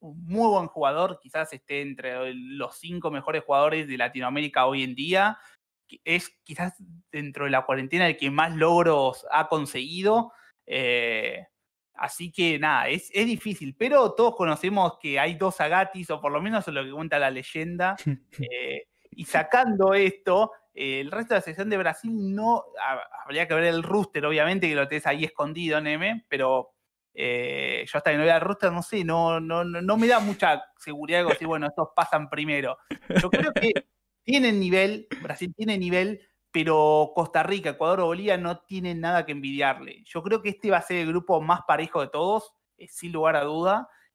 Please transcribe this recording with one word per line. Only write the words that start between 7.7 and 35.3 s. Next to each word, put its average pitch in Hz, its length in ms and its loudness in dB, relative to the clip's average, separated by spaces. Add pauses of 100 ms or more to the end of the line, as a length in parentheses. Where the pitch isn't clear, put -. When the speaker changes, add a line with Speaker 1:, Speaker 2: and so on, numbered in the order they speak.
Speaker 1:
el 127 100 0
que 139 120 -2
más 160 240 0
logros 156 800 4
ha 156 160 2
conseguido, 170 840 0 (320)
eh, 120 800 -2 (460)
así - 400 -8
que 165 260 0
nada, 135 300 2
es, 160 240 -4
es 208 120 2
difícil, 196 520 -4
pero 254 340 4
todos 233 240 4
conocemos 180 680 0
que 139 200 -2
hay 165 140 0
dos 180 260 -2
Agatis, 185 500 0
o 151 80 -4
por 143 140 -2
lo 147 80 0
menos 214 260 -2
es 160 60 -8
lo 135 100 -4
que 135 80 -10
cuenta 156 260 -4
la 139 140 2
leyenda, 175 640 -4
Speaker 2:
<laughs> - 560 -6
Speaker 1:
eh, 135 360 -8 (240)
y - 140 -14
sacando 196 680 4
esto, 196 580 4 (240)
eh, 135 240 -4
el 139 100 -6
resto 226 240 -4
de 196 60 4
la - 20 -2
selección 180 300 -6
de 202 60 2
Brasil 190 340 -2 (240)
no, 220 280 2 (160)
ha-, 127 440 -6
habría 156 240 -4
que 160 80 0
ver 160 80 2
el 165 180 2
roster, 180 460 -2
obviamente, 160 420 2
que 151 60 0
lo 143 120 2
tenés 147 200 -4
ahí 147 160 0
escondido, 156 580 -2
Neme, 175 480 -4
pero, 131 460 0 (400)
eh, 131 720 -4
yo - 100 -4
hasta 147 140 0
que 147 60 2
no 151 60 2
vea 165 120 6
el 160 60 4
roster, 185 300 0
no 175 120 -4
sé, 202 200 -4
no, 165 360 0
no, 165 240 -2
no, 175 180 -6
no 196 160 2
me 226 80 4
da 240 140 6
mucha 190 420 2 (160)
seguridad 151 460 0
de 170 60 2
decir, 160 180 0
"Bueno, 156 180 -2
estos 151 300 -2
pasan 151 340 2
primero". 147 480 -2 (420)
Yo 240 120 2
creo 302 280 0
que 220 140 2
Speaker 2:
<laughs> - 140 -4 (360)
Speaker 1:
tienen 240 360 2
nivel, 190 480 0 (160)
Brasil 175 340 -8